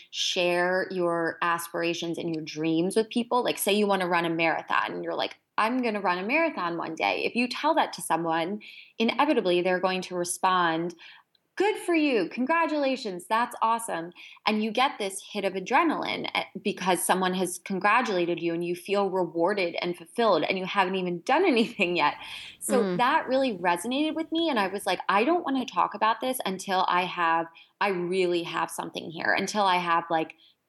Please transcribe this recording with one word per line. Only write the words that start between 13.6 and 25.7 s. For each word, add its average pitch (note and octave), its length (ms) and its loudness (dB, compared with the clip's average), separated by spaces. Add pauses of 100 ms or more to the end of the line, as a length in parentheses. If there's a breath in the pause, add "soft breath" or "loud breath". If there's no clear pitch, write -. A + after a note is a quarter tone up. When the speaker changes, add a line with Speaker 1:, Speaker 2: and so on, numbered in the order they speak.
Speaker 1:
awesome." F3 500 0 (340 loud breath)
And G#3+ 160 2
you A3 100 -2
get B3+ 280 0
this G3 320 -6
hit G3+ 140 -4
of F#3 80 0
adrenaline, G3 800 0
eh, F#3+ 80 0 (180)
because F3+ 400 0
someone F#3 340 2
has F#3 240 -2
congratulated F#3+ 800 0
you E3+ 120 -2
and E3+ 100 -2
you F3 120 -2
feel G3 340 0
rewarded F3 720 0
and F3 140 -2
fulfilled F3 480 2
and F#3+ 140 0
you F#3 80 -4
haven't F#3+ 300 0
even F3+ 260 -2
done D#4 240 2
<laughs> - 20 6
anything G#3 480 2
yet. D3 200 2 (440 loud breath)
So G#3 240 2
Speaker 2:
Mm. F#3 140 0
Speaker 1:
that C4+ 320 2
really C4 280 2
resonated A#3 580 0
with D#4 180 -6
me. E4 160 2
And B3+ 100 2
I G3 80 2
was G3 180 -6
like, F#3 220 0
"I G3+ 160 4
don't E4 220 2
wanna C4+ 200 -2
talk F3 280 0